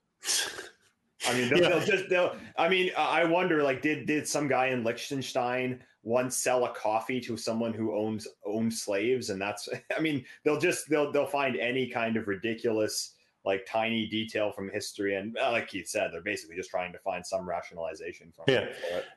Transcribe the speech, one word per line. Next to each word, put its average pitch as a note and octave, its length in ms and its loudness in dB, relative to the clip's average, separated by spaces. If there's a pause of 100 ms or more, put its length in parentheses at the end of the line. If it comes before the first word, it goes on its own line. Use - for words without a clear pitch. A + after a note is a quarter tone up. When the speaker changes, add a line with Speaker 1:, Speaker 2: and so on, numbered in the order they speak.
(1300)
Speaker 1:
I B2 80 2
mean, B2 120 2
they'll, D#3 120 6
Speaker 2:
Yeah. E3+ 80 6
Speaker 1:
they'll E3 160 2
just, F#3+ 240 2
they'll, F3+ 260 4 (220)
I E3 100 6
mean, F#3 300 4
I, D3+ 240 4
I - 40 6
wonder, E3 380 6
like, C3 180 4
did, D3 260 2
did D3+ 200 2
some D3 200 0
guy C3 200 4
in B2+ 160 0
Liechtenstein B2+ 1000 -2 (220)
once B2 320 2
sell B2 300 2
a A2+ 80 -4
coffee A2+ 480 -2
to A#2+ 160 -6
someone A2+ 360 -2
who A2 220 -2
owns, G#2+ 320 -2 (160)
owned A2+ 300 0
slaves? A2 560 -2
And F#2+ 100 -4
that's, G2+ 300 -6 (120)
<laughs> - 140 -6
I D3+ 60 -2
mean, D3 240 -2 (180)
they'll D3+ 160 2
just, E3+ 300 0
they'll, D3 220 2
they'll C#3+ 160 2
find C#3 300 0
any B2 300 0
kind A2+ 300 0
of G2+ 100 -2
ridiculous, A2 840 0 (320)
like, G2 240 0
tiny A2+ 380 0
detail G#2+ 440 -2
from G2 200 -8
history. G2 440 -2
And, A2 220 -4
uh, B2 140 0
like A2+ 160 0
Keith F2+ 200 -8
said, F#2+ 240 -2
they're E2+ 100 -8
basically F#2+ 340 -6
just F#2 160 -8
trying F2+ 200 -4
to F2 80 -16
find F2+ 240 -6
some F#2 240 -4
rationalization E2 880 -8
from D#2+ 120 -10
Speaker 2:
Yeah. B2 140 2
Speaker 1:
it - 140 -8
for - 220 -6
it. F2+ 80 -6 (120)